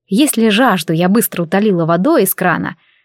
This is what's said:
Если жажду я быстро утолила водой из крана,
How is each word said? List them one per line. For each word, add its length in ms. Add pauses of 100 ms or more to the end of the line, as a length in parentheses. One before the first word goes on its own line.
Если 440
жажду 420
я 160
быстро 360
утолила 420
водой 380
из 100
крана, 420 (280)